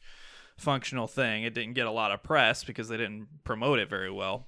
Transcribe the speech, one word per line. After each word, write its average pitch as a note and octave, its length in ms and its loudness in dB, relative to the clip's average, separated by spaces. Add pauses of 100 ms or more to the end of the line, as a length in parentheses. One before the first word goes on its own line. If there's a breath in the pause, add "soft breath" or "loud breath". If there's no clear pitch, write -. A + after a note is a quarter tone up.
(580 loud breath)
functional C3 500 0
thing. A2+ 360 0
It A2+ 100 -2
didn't A#2 200 -4
get B2 140 2
a G#2+ 40 0
lot A2 200 2
of G#2 120 -2
press B2 400 4
because A2+ 240 -6
they A2+ 100 -2
didn't G#2+ 300 -4 (160)
promote A#2+ 360 2
it G2+ 100 0
very F#2+ 220 -4
well, G2 360 -4